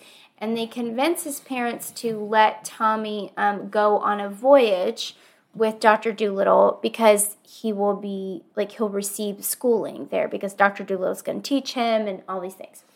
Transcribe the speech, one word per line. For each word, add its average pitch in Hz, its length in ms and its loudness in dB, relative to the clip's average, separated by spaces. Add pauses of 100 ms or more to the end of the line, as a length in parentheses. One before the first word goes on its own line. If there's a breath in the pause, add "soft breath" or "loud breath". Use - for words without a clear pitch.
(380 soft breath)
and 226 180 -4
they 226 100 -4
convince 247 560 -2
his 285 160 -8
parents 240 540 -6
to 226 260 -6
let 214 460 2
Tommy, 220 720 -2
um, 202 320 -2
go 208 300 4
on 202 200 0
a 202 100 -6
voyage 220 840 4 (400 soft breath)
with 220 240 0
Doctor 220 340 4
Dolittle 196 720 4
because 220 640 4
he - 280 -6
will 202 220 0
be, 196 480 -8 (140)
like, 202 160 -4
he'll 220 160 -2
receive 202 560 -6
schooling - 640 -2
there 190 160 0
because 202 280 -8
Doctor 202 280 2
Dolittle's 185 400 -4
gonna 190 180 -6
teach 269 340 -4
him 226 340 -2
and 190 200 -10
all 185 120 -6
these 185 140 -10
things. - 280 -20 (140 soft breath)